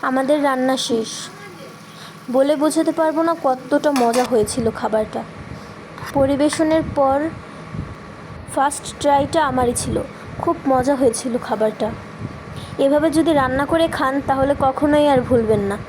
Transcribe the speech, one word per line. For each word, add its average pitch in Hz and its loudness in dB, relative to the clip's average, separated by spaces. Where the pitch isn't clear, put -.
আমাদের 269 2
রান্না 262 0
শেষ, 226 -2
বলে 269 4
বোঝাতে 311 2
পারবো 320 2
না 339 2
কতটা 277 0
মজা 240 4
হয়েছিল 226 0
খাবারটা। 214 -2
পরিবেশনের 294 2
পর 277 4
ফার্স্ট 285 0
ট্রাইটা 285 2
আমারই 254 2
ছিল, - -2
খুব - 0
মজা 254 4
হয়েছিল 240 0
খাবারটা। 214 -2
এভাবে 294 4
যদি 320 4
রান্না 262 0
করে 330 4
খান 269 0
তাহলে 269 2
কখনোই 294 4
আর 254 4
ভুলবেন 220 4
না। 202 -4